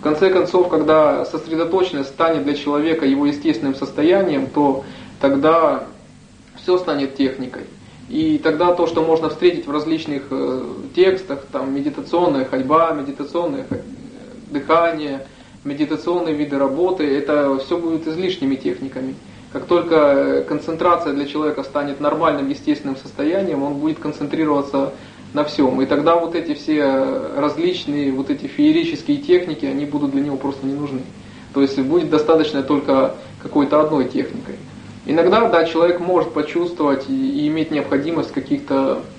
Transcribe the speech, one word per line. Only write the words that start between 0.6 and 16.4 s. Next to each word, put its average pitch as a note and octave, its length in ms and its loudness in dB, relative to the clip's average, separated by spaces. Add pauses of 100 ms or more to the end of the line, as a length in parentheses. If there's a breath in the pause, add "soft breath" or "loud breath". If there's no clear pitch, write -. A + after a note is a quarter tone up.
когда D3+ 560 4
сосредоточенность D#3+ 840 -2
станет E3 340 0
для C#3+ 100 0
человека D3 520 0
его C#3 200 2
естественным C#3+ 480 0
состоянием, D3+ 720 2
то C3+ 380 0 (360 loud breath)
тогда C#3 640 4 (760)
все F3+ 160 2
станет C#3+ 380 -2
техникой. - 460 -4 (460 loud breath)
И D#3 300 2
тогда D#3+ 360 2
то, F3 120 2
что E3 160 0
можно D#3+ 280 2
встретить E3+ 360 2
в C#3 40 -8
различных, D3+ 600 -2
э, C3+ 320 -2 (320)
текстах, F#3 460 2 (100)
там, C3+ 240 -4
медитационная C#3+ 680 0
ходьба, C#3+ 480 2
медитационное C#3+ 760 -4
хо-, - 140 -6 (680)
дыхание, D3+ 760 0 (380 loud breath)
медитационные D#3 720 -2
виды C#3+ 220 -2